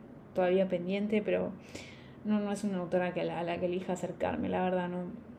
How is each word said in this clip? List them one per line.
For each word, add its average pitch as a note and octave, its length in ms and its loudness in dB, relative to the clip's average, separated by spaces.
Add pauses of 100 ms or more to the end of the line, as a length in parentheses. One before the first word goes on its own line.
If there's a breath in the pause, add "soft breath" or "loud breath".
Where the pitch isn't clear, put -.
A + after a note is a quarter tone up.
(340)
todavía F#3 360 6
pendiente, G3+ 520 2
pero F3+ 300 2 (760 loud breath)
no, G#3+ 140 4
no G3+ 120 0
es G3+ 120 -2
una G3+ 140 0
autora F3+ 360 2
que E3+ 80 0
a E3 40 0
la, E3 140 -2
a E3+ 40 0
la E3+ 160 -2
que F3+ 60 0
elija F3+ 280 0
acercarme. F3+ 560 -2
La F#3 140 2
verdad, F3+ 260 2
no, F3+ 160 -2 (340)